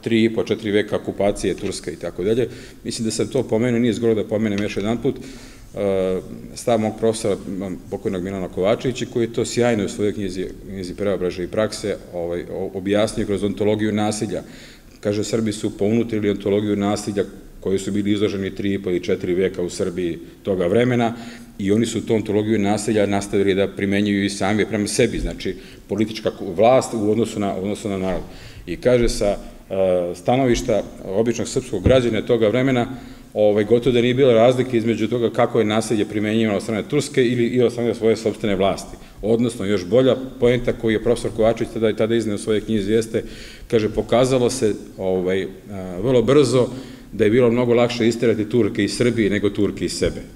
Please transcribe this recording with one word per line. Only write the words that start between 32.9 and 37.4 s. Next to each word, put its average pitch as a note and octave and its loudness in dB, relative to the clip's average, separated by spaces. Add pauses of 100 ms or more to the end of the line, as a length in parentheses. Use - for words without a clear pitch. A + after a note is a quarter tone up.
ovaj, G#2+ 4
gotovo A#2 4
da A#2 6
nije B2+ 4
bilo B2+ 6
razlike B2 4
između A2 0
toga A#2 0
kako A#2+ 2
je G#2+ 4
nasilje G#2+ 0
primenjivano G#2+ 0
od F#2 -2
strane G#2+ -2
Turske C3+ 2
ili A#2+ 2